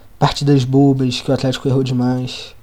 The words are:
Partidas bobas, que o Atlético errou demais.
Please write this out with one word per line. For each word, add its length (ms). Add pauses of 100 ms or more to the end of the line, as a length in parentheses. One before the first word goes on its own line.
(180)
Partidas 460
bobas, 560
que 100
o 40
Atlético 340
errou 140
demais. 800